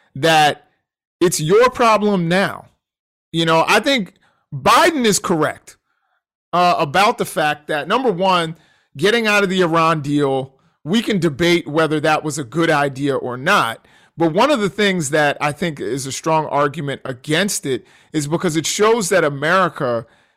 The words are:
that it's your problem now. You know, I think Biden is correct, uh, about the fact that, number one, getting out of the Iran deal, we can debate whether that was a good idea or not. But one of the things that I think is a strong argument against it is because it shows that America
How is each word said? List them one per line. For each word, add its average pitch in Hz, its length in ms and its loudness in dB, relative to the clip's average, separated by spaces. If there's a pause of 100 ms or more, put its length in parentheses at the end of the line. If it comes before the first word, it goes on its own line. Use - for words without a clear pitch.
(160)
that 151 540 2 (520)
it's 180 180 2
your 202 300 4
problem 208 580 2
now. 165 380 -2 (680)
You 165 140 -2
know, 165 220 4
I 196 120 4
think 240 360 -2 (360)
Biden 247 540 2
is 202 140 2
correct, 151 580 -4 (760)
uh, 175 280 2
about 190 400 0
the 190 60 -2
fact 151 420 -4
that, 147 200 -4
number 240 240 0
one, 175 460 -2 (400)
getting 220 300 0
out 208 160 2
of 190 60 0
the 185 120 0
Iran 165 400 2
deal, 139 540 -2 (280)
we 202 180 0
can 214 180 -2
debate 170 480 0
whether 156 320 0
that 156 240 0
was 151 160 -6
a 151 40 -6
good 160 260 -2
idea 139 460 0
or 120 220 -6
not. 135 500 -2 (320)
But 160 140 0
one 240 180 2
of 269 80 2
the 202 100 -2
things 180 420 -2
that 147 280 2
I 147 140 -2
think 156 260 -6
is 123 260 -6
a 135 60 -10
strong 156 360 -2
argument 143 580 -4
against 151 600 -4
it 131 220 -4 (240)
is 151 160 -4
because 160 300 -2
it 156 80 -2
shows 220 420 2
that 185 160 2
America 147 840 0 (320)